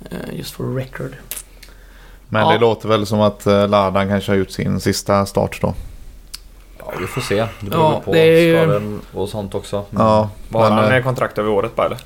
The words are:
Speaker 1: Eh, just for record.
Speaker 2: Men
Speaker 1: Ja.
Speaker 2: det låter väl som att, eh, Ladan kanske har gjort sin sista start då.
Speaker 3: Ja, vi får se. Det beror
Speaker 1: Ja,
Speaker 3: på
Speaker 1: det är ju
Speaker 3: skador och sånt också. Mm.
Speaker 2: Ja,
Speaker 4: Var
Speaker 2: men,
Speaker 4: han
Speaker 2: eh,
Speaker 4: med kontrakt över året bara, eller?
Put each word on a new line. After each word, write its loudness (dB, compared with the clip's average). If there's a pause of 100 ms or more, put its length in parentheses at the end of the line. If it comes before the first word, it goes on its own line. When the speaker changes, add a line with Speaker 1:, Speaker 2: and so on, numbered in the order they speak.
(120)
Speaker 1:
Eh, -10
just -10
for -8
record. -8 (1200)
Speaker 2:
Men 0
Speaker 1:
Ja. 4
Speaker 2:
det 2
låter 2
väl 2
som 0
att, 0
eh, 6
Ladan 2
kanske 0
har 2
gjort -2
sin -2
sista 0
start -2
då. -2 (1080)
Speaker 3:
Ja, -16 (140)
vi -6
får -6
se. -2 (240)
Det -10
beror 2 (100)
Speaker 1:
Ja, -4
Speaker 3:
på -2
Speaker 1:
det 4
är 6
ju 6
Speaker 3:
skador 0 (140)
och -4
sånt -8
också. -6
Mm. -4 (180)
Speaker 2:
Ja, 4 (200)
Speaker 4:
Var 2
Speaker 2:
men, 4
Speaker 4:
han 4
Speaker 2:
eh, 4
Speaker 4:
med 2
kontrakt -2
över 0
året 0
bara, 2
eller? -4